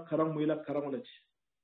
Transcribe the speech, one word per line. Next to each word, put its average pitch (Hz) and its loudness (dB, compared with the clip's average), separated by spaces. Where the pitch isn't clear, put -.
karaŋ 156 4
mu 151 -2
i 156 2
la 151 4
karaŋo 143 -2
le 123 -2
ti. - -18